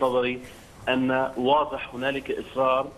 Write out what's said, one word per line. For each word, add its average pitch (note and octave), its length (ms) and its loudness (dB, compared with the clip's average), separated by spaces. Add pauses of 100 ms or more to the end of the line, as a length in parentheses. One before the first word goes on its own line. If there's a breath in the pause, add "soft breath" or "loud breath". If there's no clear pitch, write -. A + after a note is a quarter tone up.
نظري B2+ 380 0 (500 loud breath)
أن C3 480 2
واضح C#3 580 2
هنالك C3+ 360 -4
إصرار C3 560 0 (100)